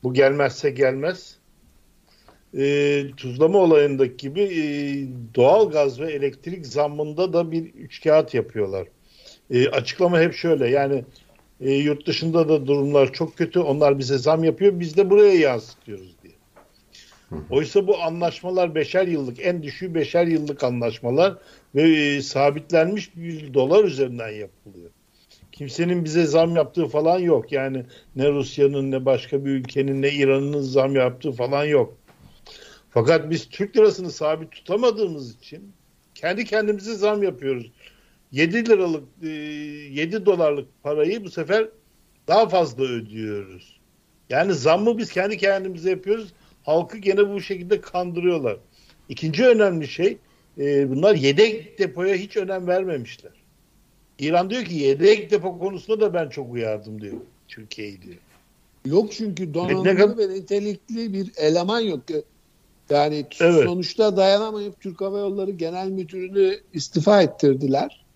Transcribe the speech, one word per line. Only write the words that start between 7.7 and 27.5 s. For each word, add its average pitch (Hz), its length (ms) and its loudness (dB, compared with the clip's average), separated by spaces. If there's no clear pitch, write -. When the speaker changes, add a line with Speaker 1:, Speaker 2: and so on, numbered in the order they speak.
Speaker 1:
kağıt 156 320 4
yapıyorlar. 98 540 -4
E, 127 180 4
açıklama 165 520 0
hep 165 140 2
şöyle, 147 340 0
yani, 139 360 0
e, 135 120 -2
yurt 147 340 0
dışında 160 420 0
da 151 180 2
durumlar 139 460 2
çok - 240 -6
kötü, 170 240 -2
onlar 143 380 2
bize 135 200 -2
zam 160 260 0
yapıyor, 180 360 2
biz 160 160 -4
de 196 140 4
buraya 202 240 8
yansıtıyoruz 110 880 -2
diye. 85 120 -20
Speaker 2:
Hı - 60 -14
hı. 76 60 -10
Speaker 1:
Oysa 180 360 0
bu 190 160 2
anlaşmalar 170 720 -2
beşer 180 320 0
yıllık, 139 400 -6
en 175 160 -2
düşüğü 165 320 -12
beşer 170 320 0
yıllık 151 380 -2
anlaşmalar 123 720 0
ve, 143 80 2
e, 147 400 4
sabitlenmiş 160 960 0
bir 156 380 -12
dolar 147 300 6
üzerinden 127 460 -4
yapılıyor. 98 600 -16
Kimsenin 170 520 -4
bize 156 220 2
zam 165 300 2
yaptığı 156 300 0
falan 160 320 0
yok. 160 340 0